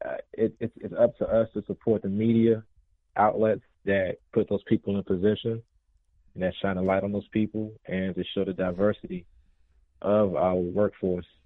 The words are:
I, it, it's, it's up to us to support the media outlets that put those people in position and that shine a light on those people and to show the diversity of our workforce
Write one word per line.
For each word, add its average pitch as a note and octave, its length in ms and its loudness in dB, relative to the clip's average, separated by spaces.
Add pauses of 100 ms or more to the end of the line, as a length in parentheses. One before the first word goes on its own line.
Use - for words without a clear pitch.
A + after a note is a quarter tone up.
I, C2 120 -6 (160)
it, A2 260 0
it's, A2+ 180 -6
it's F#2+ 220 -12
up A#2+ 180 4
to - 100 -2
us A2 260 2
to G#2 120 -6
support G#2 380 -2
the G2 60 -4
media A2+ 540 4 (520)
outlets G#2+ 460 2 (240)
that F#2+ 320 0 (140)
put A2 180 0
those G2+ 180 -2
people G2+ 300 0
in F#2+ 60 -4
position G#2+ 580 0 (720)
and F#2 100 -6
that F2+ 180 0
shine G2 160 0
a F#2 40 -2
light F#2+ 220 2
on G2+ 80 -4
those G2+ 200 -4
people G#2+ 420 -2 (120)
and F#2 300 -4
to F#2 80 -4 (100)
show G2 120 -2
the F#2+ 80 -6
diversity F#2 720 -2 (760)
of G#2 340 2
our F2+ 200 2
workforce F2+ 680 0 (200)